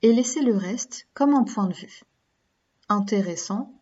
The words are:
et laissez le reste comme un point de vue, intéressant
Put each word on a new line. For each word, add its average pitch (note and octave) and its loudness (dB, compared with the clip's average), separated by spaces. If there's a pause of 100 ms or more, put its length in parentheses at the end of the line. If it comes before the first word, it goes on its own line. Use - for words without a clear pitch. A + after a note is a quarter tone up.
et A3+ 8
laissez B3 0
le A#3+ 2
reste G3 -6
comme C#4+ 2
un C4 4
point G3+ -2
de F3+ -6
vue, - -18 (840)
intéressant G3+ -2